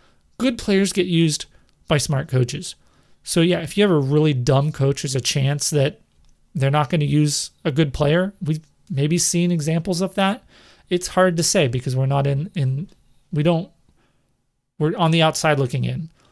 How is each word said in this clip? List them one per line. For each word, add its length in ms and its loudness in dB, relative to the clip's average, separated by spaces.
good 200 0
players 340 0
get 140 0
used 400 0
by 100 2
smart 300 -2
coaches. 460 -2
So 180 -2
yeah, 200 2
if 160 -8
you 60 2
have 80 4
a 80 4
really 360 2
dumb 360 2
coach, 320 -2
there's 140 -4
a 40 0
chance 500 -2
that 300 0
they're 160 0
not 200 0
gonna 160 0
use 440 0
a 80 -2
good 200 0
player. 480 0
We've 240 -4
maybe 280 0
seen 320 0
examples 500 -2
of 140 -4
that. 300 -2
It's 180 -2
hard 300 2
to 40 0
say 240 2
because 300 -4
we're 100 0
not 200 0
in, 280 -2
in, 340 -2
we 100 0
don't, 280 0
we're 180 -2
on 140 2
the 120 4
outside 360 2
looking 260 -2
in. 260 -6